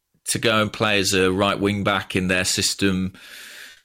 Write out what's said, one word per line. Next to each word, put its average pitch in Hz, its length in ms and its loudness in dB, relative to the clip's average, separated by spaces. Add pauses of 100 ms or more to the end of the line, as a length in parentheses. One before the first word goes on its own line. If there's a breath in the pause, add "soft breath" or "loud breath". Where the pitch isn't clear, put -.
(300)
to - 100 -2
go 110 240 2
and 104 100 -4
play 107 240 0
as 98 160 0
a 92 180 4
right 98 280 0
wing 101 240 0
back 98 320 -2
in 92 120 0
their 92 180 0
system 92 680 0 (720 loud breath)